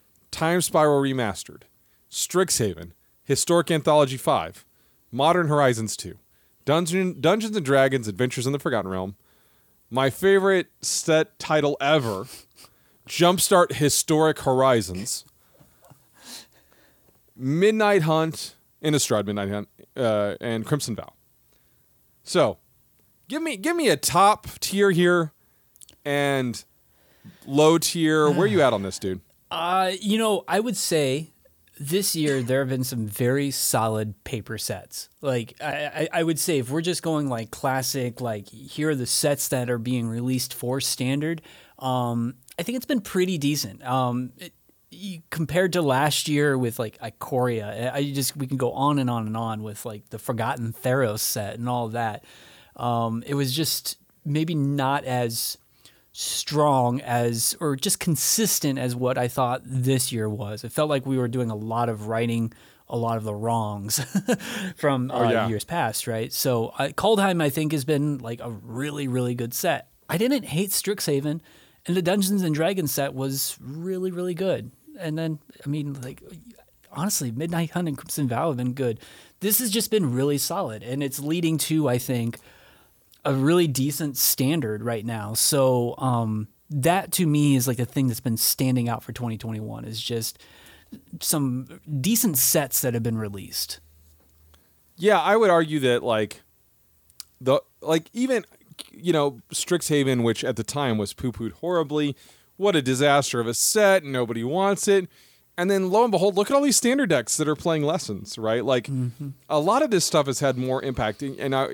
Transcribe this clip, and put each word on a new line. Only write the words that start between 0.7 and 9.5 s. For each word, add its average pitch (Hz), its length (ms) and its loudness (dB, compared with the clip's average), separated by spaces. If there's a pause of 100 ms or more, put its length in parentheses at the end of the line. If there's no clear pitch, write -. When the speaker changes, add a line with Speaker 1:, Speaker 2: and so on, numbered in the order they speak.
Speaker 1:
Remastered, 131 640 -4 (460)
Strixhaven, 101 800 0 (340)
Historic 170 440 2
Anthology 151 480 4
five, 98 480 -2 (460)
Modern 156 380 4
Horizons 127 480 2
two, - 200 -12 (460)
Dungeon, 175 560 0
Dungeons 208 380 2
and 170 80 -2
Dragons 135 420 4
Adventures 123 400 -2
in 135 60 0
the 143 60 -4
Forgotten 110 300 -2
Realm, 92 260 -6 (760)